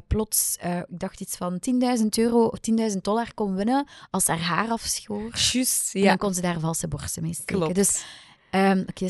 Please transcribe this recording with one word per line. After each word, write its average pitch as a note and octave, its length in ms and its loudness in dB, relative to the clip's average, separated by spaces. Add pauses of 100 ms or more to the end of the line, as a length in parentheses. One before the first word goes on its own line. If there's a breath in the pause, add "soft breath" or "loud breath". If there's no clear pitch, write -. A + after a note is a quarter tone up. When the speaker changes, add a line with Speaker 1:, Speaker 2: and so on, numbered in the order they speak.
Speaker 1:
plots, - 540 0
eh, F3 180 -4
ik F3+ 100 -6
dacht F3+ 320 -8
iets - 160 -8
van F3+ 220 -4
tienduizend B3 600 2
euro A3+ 260 6
of - 140 0
tienduizend A3 460 0
dollar A3 300 -2
kon G3+ 200 -2
winnen B3 320 0 (240 loud breath)
als F#3 160 0
haar E3 140 -2
haar F3 280 0
afschoor. A3 640 -4 (220)
Speaker 2:
Juist, - 420 0
Speaker 1:
En F#3+ 60 0
Speaker 2:
ja. F#3+ 80 8
Speaker 1:
dan F3+ 80 6
kon G3 180 0
ze F3 60 -4
daar F3 200 -2
valse E3 280 -2
borsten D3 340 -8
mee E3 120 -4
steken. - 220 -4
Speaker 2:
Klopt. F3 180 0
Speaker 1:
Dus F#3+ 300 2 (480 loud breath)
ehm, F#3+ 280 4
oké, - 200 -6
dat - 100 -8